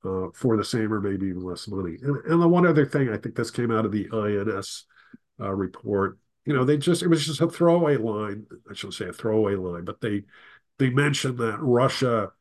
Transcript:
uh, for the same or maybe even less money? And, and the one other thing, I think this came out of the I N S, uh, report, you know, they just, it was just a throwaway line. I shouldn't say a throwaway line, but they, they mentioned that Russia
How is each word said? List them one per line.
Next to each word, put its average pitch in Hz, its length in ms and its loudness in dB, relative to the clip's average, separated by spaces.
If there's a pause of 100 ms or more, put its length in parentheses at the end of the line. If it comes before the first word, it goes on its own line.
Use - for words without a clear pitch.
uh, 95 300 -6
for 113 220 0
the 101 80 0
same 110 280 -2
or 107 80 -2
maybe 98 260 -4
even 92 160 -6
less 90 260 -10
money? 92 340 -6
And, 139 220 -2
and 170 160 2
the 170 80 6
one 175 180 6
other 156 200 4
thing, 139 260 0
I 104 60 -4
think 113 160 -8
this 117 160 -4
came 120 200 -2
out 110 140 2
of 101 80 -2
the 104 200 -4
I 104 280 -2
N 98 180 -4
S, - 260 -12 (560)
uh, 101 120 -4
report, 98 680 -2 (280)
you 147 80 0
know, 131 100 4
they 147 120 4
just, 170 260 0
it 175 60 0
was 156 180 2
just 151 140 -6
a 165 80 2
throwaway 170 480 4
line. 107 500 -4 (240)
I 101 40 -16
shouldn't - 200 -10
say 95 140 -8
a 87 40 -10
throwaway 107 440 2
line, 87 280 -6
but 101 160 -10
they, 104 240 -2 (540)
they 131 120 4
mentioned 135 480 0
that 113 220 -2
Russia 120 800 2